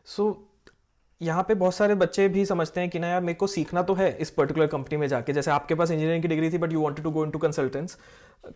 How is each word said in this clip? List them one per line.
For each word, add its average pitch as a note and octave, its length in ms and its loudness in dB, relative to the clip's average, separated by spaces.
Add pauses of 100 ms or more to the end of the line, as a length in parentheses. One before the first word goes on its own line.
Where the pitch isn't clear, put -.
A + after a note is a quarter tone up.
(180)
So, G#3 180 0 (840)
यहाँ E3 220 0
पे G#3+ 120 2
बहुत F#3 200 2
सारे G#3 200 4
बच्चे F#3+ 320 4
भी F#3+ 180 2
समझते F3 360 -2
हैं F3+ 80 -2
कि E3+ 100 -4
ना E3+ 80 -4
यार, F3+ 140 0
मेरे E3+ 120 0
को G3 140 -2
सीखना F3 340 -2
तो F#3 120 2
है F3+ 240 2
इस D#3 120 -4
पर्टिकुलर D3 380 2
कंपनी D3+ 300 -4
में D3 100 0
जाके। C3 260 -2
जैसे C#3+ 180 0
आपके C#3+ 240 0
पास E3+ 160 2
इंजीनियरिंग D#3+ 300 0
की E3+ 60 0
डिग्री D#3+ 220 0
थी, F3 80 0
but E3 120 -2
you D#3+ 100 0
wanted D3+ 260 -2
to D#3+ 120 -2
go D#3 100 0
into D3+ 160 -4
consultants, D3+ 540 -2 (580)